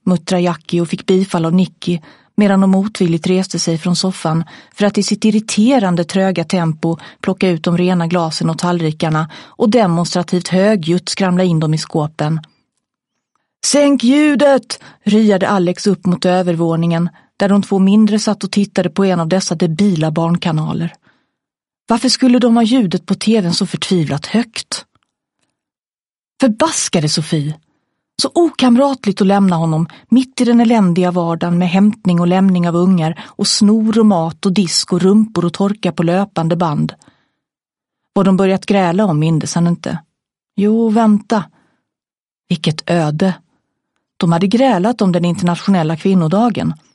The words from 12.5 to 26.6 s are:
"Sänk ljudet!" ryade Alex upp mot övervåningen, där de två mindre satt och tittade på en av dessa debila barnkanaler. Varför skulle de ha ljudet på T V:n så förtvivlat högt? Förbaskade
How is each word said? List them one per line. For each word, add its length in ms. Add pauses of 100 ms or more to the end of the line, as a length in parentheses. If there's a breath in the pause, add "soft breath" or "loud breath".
"Sänk 380
ljudet!" 760 (240 loud breath)
ryade 460
Alex 380
upp 180
mot 200
övervåningen, 840 (280 soft breath)
där 120
de 120
två 180
mindre 400
satt 240
och 80
tittade 380
på 160
en 140
av 80
dessa 280
debila 560
barnkanaler. 840 (920)
Varför 220
skulle 300
de 160
ha 80
ljudet 420
på 100
T 260
V:n 120
så 120
förtvivlat 600
högt? 600 (1600)
Förbaskade 680